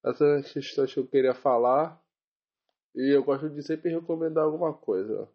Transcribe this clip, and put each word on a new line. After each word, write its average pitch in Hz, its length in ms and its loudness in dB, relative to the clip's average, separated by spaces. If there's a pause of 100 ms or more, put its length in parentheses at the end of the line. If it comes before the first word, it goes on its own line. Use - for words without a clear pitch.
Essas 123 140 -2
são 147 180 4
as 139 160 -4
questões - 420 -4
que 139 60 -2
eu 127 80 -4
queria 131 260 2
falar. 131 680 2 (920)
E 135 200 2
eu 135 80 4
gosto 143 260 -2
de 147 140 -10
sempre 160 300 -4
recomendar 165 500 -2
alguma 156 300 0
coisa. 104 600 -4